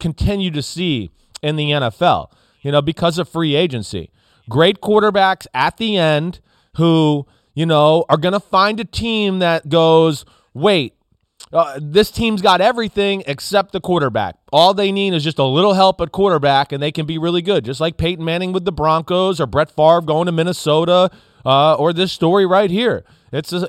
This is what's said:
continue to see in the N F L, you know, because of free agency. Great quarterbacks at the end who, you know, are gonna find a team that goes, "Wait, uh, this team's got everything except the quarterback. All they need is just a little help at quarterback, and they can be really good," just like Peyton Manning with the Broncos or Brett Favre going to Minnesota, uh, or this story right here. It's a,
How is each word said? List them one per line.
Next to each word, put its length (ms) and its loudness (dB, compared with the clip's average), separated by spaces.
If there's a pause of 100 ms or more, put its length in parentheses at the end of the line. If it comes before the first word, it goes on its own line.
continue 500 -2
to 120 -6
see 480 -4 (320)
in 140 -4
the 160 -2
N 120 0
F 180 -4
L, 280 2 (300)
you 120 -6
know, 100 2
because 360 -2
of 100 -6
free 280 -2
agency. 540 -4 (380)
Great 320 2
quarterbacks 720 0
at 240 -2
the 180 -4
end 440 0 (340)
who, 520 2 (280)
you 120 -4
know, 420 4
are 80 4
gonna 240 -2
find 400 0
a 40 -8
team 560 -4
that 280 -2
goes, 560 2 (300)
"Wait, 400 0 (580)
uh, 300 0
this 280 0
team's 320 -4
got 180 2
everything 680 -2
except 460 -4
the 80 -6
quarterback. 560 -2 (160)
All 220 6
they 180 0
need 220 -2
is 100 -4
just 140 -4
a 60 2
little 300 2
help 260 2
at 120 -6
quarterback, 600 0
and 100 -8
they 100 -4
can 140 -6
be 120 -6
really 240 -2
good," 220 -2
just 160 -10
like 160 -4
Peyton 280 -4
Manning 280 -4
with 120 -4
the 80 -4
Broncos 680 0
or 60 0
Brett 240 -2
Favre 300 4
going 260 -2
to 60 -2
Minnesota, 800 0 (340)
uh, 300 4
or 180 0
this 200 -4
story 340 2
right 240 2
here. 340 -2 (280)
It's 200 -8
a, 160 -4